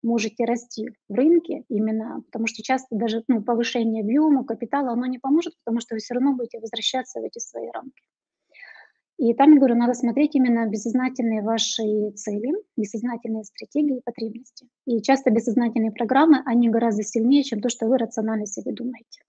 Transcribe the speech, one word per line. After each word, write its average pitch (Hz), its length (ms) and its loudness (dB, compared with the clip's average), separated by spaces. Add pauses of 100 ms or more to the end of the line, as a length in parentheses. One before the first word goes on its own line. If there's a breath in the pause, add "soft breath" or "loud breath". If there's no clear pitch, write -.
можете 226 420 -2
расти 233 460 -6 (180)
в 202 60 -10
рынке 320 540 2
именно, 220 580 -4
потому 226 200 -6
что 220 160 -8
часто 262 340 -4
даже, 226 320 -2
ну, 226 140 2
повышение 226 600 0
объёма, 277 420 2
капитала, 240 480 -4
оно 247 140 -2
не 254 120 -6
поможет, 311 360 0 (100)
потому 233 160 -2
что 233 140 -10
вы 220 60 -6
всё 240 140 -10
равно 262 200 2
будете 233 260 -8
возвращаться 226 600 -6
в 220 40 -8
эти 220 160 -10
свои 233 300 -12
рамки. 240 320 -14 (1160 loud breath)
И 233 160 2
там, 285 180 8
я 294 60 10
говорю, 254 160 6
надо 240 200 2
смотреть 247 420 0
именно 240 300 2
бессознательные 226 760 -2
ваши 226 400 -2 (320)
цели, 208 380 -6 (240)
бессознательные 226 680 -6
стратегии 277 560 -4
и - 60 -12
потребности. 226 640 -10 (180)
И 233 160 0
часто 269 280 2
бессознательные 226 600 0
программы, 262 560 4
они 240 220 2
гораздо 226 340 2
сильнее, 247 400 4
чем 220 180 -4
то, 240 80 -2
что 226 200 -4
вы 262 100 4
рационально 220 480 -4
себе 214 260 -8
думаете. 233 560 -12